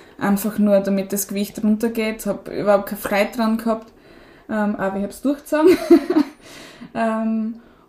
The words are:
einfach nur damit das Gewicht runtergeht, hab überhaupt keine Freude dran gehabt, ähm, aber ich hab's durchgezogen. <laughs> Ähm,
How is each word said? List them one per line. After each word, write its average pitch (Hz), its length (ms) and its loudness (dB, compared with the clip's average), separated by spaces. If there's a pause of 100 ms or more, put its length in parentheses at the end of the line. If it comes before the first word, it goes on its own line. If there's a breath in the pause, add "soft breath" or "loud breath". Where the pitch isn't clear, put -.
(200 loud breath)
einfach 202 400 0
nur 202 220 4
damit 196 320 -2
das 202 160 -4
Gewicht 202 340 -6
runtergeht, 220 640 -2
hab 196 240 -6
überhaupt 196 380 2
keine 202 140 -8
Freude 208 360 -2
dran 226 200 0
gehabt, 226 340 -4 (580 loud breath)
ähm, 208 260 0
aber 196 220 -4
ich 202 60 -4
hab's - 180 -10
durchgezogen. 294 520 2
<laughs> - 40 2 (1160 loud breath)
Ähm, 220 600 -2 (340 loud breath)